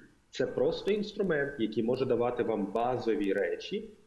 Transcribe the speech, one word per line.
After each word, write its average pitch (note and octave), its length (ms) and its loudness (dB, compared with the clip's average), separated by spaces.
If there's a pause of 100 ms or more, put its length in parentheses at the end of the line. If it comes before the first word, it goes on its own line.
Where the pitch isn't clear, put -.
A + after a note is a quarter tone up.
(300)
Це C3 160 -2
просто D#3 460 0
інструмент, F#3 680 0
який A2 240 0
може B2 240 0
давати A#2+ 360 2
вам G2+ 240 0
базові A2+ 680 0
речі G2+ 580 -2 (160)